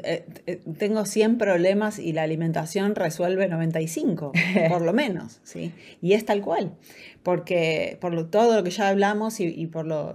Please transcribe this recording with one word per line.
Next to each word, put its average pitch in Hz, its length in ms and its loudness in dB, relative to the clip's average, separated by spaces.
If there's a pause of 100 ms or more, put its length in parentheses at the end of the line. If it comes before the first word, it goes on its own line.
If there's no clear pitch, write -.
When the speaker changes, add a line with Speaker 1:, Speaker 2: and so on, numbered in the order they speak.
Speaker 1:
eh, - 220 -4 (200)
eh, 180 140 -6 (160)
tengo 208 300 0
cien 220 320 4
problemas 202 600 2
y 165 140 -4
la 160 100 0
alimentación 165 720 0
resuelve 185 540 0
noventa 165 320 0
y 160 80 -2
cinco, 160 440 -2
Speaker 2:
<laughs> 175 360 2
Speaker 1:
por 170 140 0
lo 165 100 0
menos, 196 500 -2
¿sí? 170 300 -10 (300)
Y 175 100 4
es 220 140 2
tal 202 160 0
cual, - 320 -2 (480)
porque 165 760 0
por 180 140 -6
lo, 165 140 -2
todo 226 300 4
lo 202 60 2
que 180 80 -2
ya 196 180 0
hablamos 208 520 0
y, 180 60 -2
y 160 220 -6
por 160 180 -6
lo, 156 280 -4